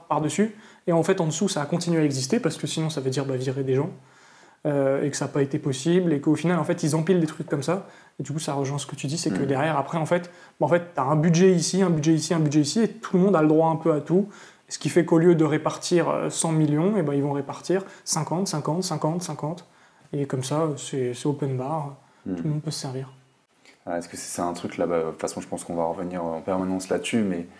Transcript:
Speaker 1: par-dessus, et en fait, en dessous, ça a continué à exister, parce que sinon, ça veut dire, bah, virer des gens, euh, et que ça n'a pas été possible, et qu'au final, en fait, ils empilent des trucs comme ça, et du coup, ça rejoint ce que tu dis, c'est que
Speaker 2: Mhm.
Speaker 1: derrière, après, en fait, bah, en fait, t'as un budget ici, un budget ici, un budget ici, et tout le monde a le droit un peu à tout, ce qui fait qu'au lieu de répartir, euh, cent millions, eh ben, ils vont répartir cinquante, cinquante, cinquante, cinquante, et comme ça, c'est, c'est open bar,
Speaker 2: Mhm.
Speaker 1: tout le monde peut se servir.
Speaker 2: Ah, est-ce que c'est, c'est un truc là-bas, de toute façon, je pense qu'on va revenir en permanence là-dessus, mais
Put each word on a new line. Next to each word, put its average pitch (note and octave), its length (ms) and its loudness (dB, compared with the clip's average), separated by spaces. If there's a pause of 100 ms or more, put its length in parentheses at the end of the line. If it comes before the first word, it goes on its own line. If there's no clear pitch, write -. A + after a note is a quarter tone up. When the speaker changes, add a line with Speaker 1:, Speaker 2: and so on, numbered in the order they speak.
Speaker 1:
par-dessus, D3+ 460 0 (320)
et F3 40 0
en E3 120 4
fait, F#3+ 180 2
en E3 40 2
dessous, D#3 220 0
ça D3+ 140 -2
a C#3+ 40 -2
continué E3+ 360 0
à - 40 4
exister, C#3 340 0
parce E3+ 180 -2
que D3 100 -6
sinon, D#3+ 220 -2
ça C#3+ 120 -4
veut C3 80 -2
dire, C3+ 160 -2
bah, C3 120 -4
virer C3 260 -4
des C3 120 0
gens, D3+ 140 0 (760)
euh, C#3 380 2
et D3 80 0
que - 60 -8
ça C#3+ 80 -2
n'a C3+ 60 -6
pas D3 100 0
été C#3+ 180 0
possible, E3+ 520 2
et C#3 80 2
qu'au D3+ 160 2
final, F3 240 0
en G3 40 0
fait, F3 200 -2
ils D3+ 120 2
empilent E3+ 260 2
des D#3 60 2
trucs - 200 -10
comme C#3 160 -2
ça, F3+ 240 -2 (320)
et D3 40 -6
du C#3+ 80 -8
coup, D#3 80 -4
ça D3+ 140 -6
rejoint C#3 260 -2
ce - 80 -8
que D3+ 80 -12
tu - 120 -8
dis, D3+ 100 -2
c'est F#3+ 120 -2
que F#3+ 100 0
Speaker 2:
Mhm. C#3 60 2
Speaker 1:
derrière, C#3+ 320 2
après, C#3 200 -2
en D#3 80 0
fait, F3 260 0 (280)
bah, D#3 60 2
en C#3 40 0
fait, F3 260 2
t'as C3+ 80 0
un D3 120 2
budget E3+ 380 6
ici, F3+ 280 2
un F#3 80 4
budget D#3+ 240 2
ici, D#3 200 0
un E3 60 2
budget D3+ 220 4
ici, C#3+ 200 0
et G#3+ 80 4
tout - 280 -4
le F3+ 60 6
monde G3 120 6
a D#3 60 4
le D#3 60 6
droit D#3+ 220 6
un D#3+ 60 2
peu D#3+ 180 2
à D3 80 2
tout, F#3 260 2 (400)
ce - 120 -12
qui D#3 100 -2
fait E3+ 160 4
qu'au E3+ 140 6
lieu E3+ 160 8
de D#3 100 4
répartir, D3+ 640 0
euh, D3 220 -2
cent E3 200 -2
millions, D#3 460 2
eh F3 60 2
ben, C#3+ 100 0
ils C#3+ 80 2
vont C#3+ 120 0
répartir D#3 500 -2 (200)
cinquante, E3 440 -2
cinquante, F3+ 360 -2
cinquante, E3 380 -2
cinquante, D#3 440 -8 (480)
et C#3+ 120 -2
comme C3 180 -4
ça, D#3 340 0
c'est, B2+ 360 -4
c'est C3+ 140 -6
open C#3 300 -2
bar, C#3 380 -6 (300)
Speaker 2:
Mhm. F#2 120 -4
Speaker 1:
tout E3+ 80 -6
le D#3 40 0
monde D3+ 140 -2
peut D#3 80 -6
se - 80 -8
servir. C3 320 -8 (760)
Speaker 2:
Ah, F2 120 -4
est-ce - 100 -10
que F#2 80 -14
c'est, - 180 -10
c'est F#2+ 60 -4
un F2 120 -2
truc - 240 -8
là-bas, E2+ 200 0
de D#2+ 140 0
toute - 100 -12
façon, F#2+ 200 -6
je - 60 -14
pense F2 160 -8
qu'on E2+ 120 -8
va E2+ 100 0
revenir F2 400 -6
en E2 160 -6
permanence F#2 480 -2
là-dessus, - 320 -2
mais F2 240 -2 (140)